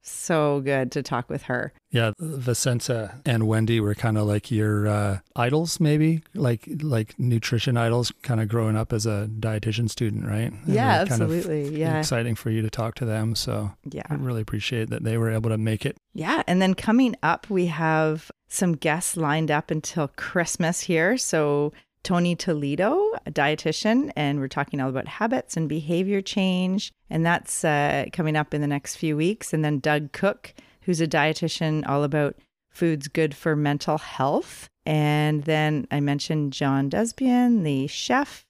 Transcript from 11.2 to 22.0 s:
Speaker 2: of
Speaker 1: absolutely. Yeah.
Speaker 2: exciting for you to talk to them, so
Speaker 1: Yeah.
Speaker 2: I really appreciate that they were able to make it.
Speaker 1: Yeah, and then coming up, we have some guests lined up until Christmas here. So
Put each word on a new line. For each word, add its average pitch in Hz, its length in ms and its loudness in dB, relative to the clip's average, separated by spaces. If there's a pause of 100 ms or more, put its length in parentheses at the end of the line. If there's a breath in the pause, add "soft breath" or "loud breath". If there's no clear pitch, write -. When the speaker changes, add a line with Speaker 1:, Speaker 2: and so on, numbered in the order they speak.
Speaker 2:
of 160 120 0
Speaker 1:
absolutely. 151 460 -2
Yeah. 156 200 2
Speaker 2:
exciting 120 340 0
for - 160 -4
you 110 100 0
to 110 100 -2
talk 113 260 -4
to 123 100 -4
them, 110 280 -2
so 107 380 -4 (180)
Speaker 1:
Yeah. - 200 -10
Speaker 2:
I 151 40 -2
really 127 280 -2
appreciate 110 480 -4
that 113 140 -4
they 113 120 0
were 113 140 2
able 110 200 0
to 110 80 0
make 110 280 -2
it. - 100 -4 (160)
Speaker 1:
Yeah, 202 340 -2
and 180 140 4
then 185 140 4
coming 226 480 2
up, - 260 0
we 185 180 2
have 156 640 0 (180)
some 175 260 2
guests 156 420 0
lined 156 340 2
up 151 200 0
until 156 460 -2
Christmas - 680 -2
here. 175 340 2
So 147 560 0 (300 loud breath)